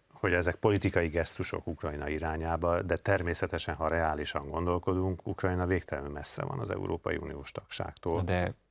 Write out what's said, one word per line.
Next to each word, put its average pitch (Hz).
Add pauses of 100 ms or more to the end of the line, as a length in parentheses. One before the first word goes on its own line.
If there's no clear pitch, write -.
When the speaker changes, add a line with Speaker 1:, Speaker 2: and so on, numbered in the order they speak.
(140)
Speaker 1:
hogy 90
ezek 87
politikai 98
gesztusok -
Ukrajna 76
irányába, 82
de 85
természetesen, 85
ha 80
reálisan 76
gondolkodunk, 87
Ukrajna 90
végtelenül 76
messze -
van -
az 104
Európai 92
Uniós 73
tagságtól. -
Speaker 2:
Na 90
de, 90
Speaker 1:
Ez 90 (180)